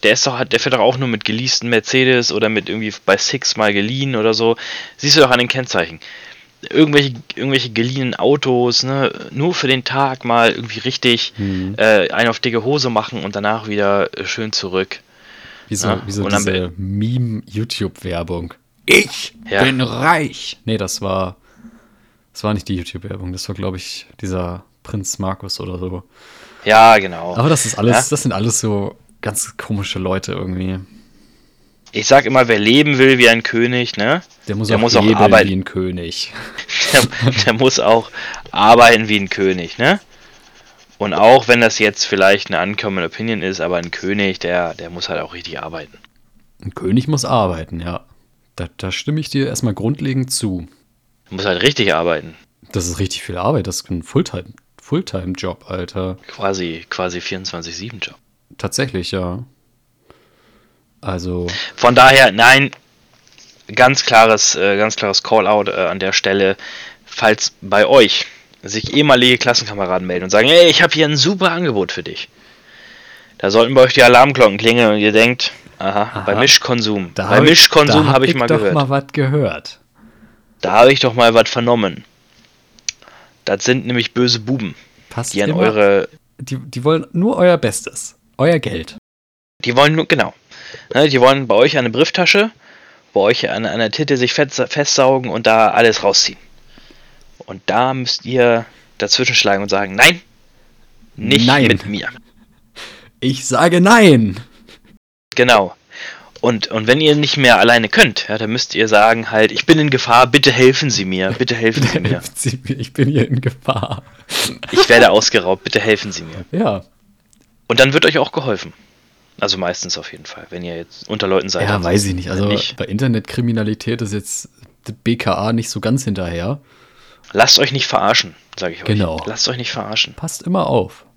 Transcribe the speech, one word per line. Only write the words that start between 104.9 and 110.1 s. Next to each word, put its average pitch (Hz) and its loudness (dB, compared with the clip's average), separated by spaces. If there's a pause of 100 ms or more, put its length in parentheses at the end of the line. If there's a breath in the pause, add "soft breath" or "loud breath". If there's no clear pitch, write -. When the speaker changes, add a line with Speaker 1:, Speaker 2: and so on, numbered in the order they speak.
Speaker 1:
Genau. 117 4 (680 loud breath)
Und, 113 -2
und 110 -4
wenn 131 4
ihr 151 4
nicht 147 -2
mehr 123 6
alleine 113 4
könnt, - 2
ja, 107 -4
dann 110 -4
müsst - -6
ihr 110 0
sagen 110 4
halt, 110 2
„Ich - -6
bin 160 0
in 151 0
Gefahr, 123 4